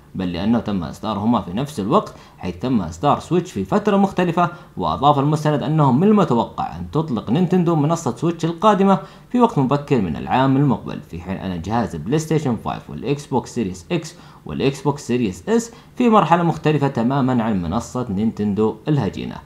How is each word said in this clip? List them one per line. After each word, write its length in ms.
بل 180
لأنه 260
تم 260
إصدارهما 560
في 120
نفس 280
الوقت، 340
حيث 180
تم 240
إصدار 380
سويتش 340
في 120
فترة 320
مختلفة. 540
وأضاف 420
المستند 440
أنه 300
من 120
المتوقع 720
أن 140
تطلق 400
نينتندو 440
منصة 420
سويتش 280
القادمة 540
في 100
وقت 180
مبكر 420
من 160
العام 400
المقبل، 440
في 100
حين 160
أن 260
جهاز 320
البلاي 240
ستيشن 380
فايف 340
والإكس 360
بوكس 280
سيريس 380
إكس 220
والإكس 360
بوكس 240
سيريس 420
إس 240
في 120
مرحلة 340
مختلفة 460
تمامًا 540
عن 200
منصة 480
نينتندو 680
الهجينة. 580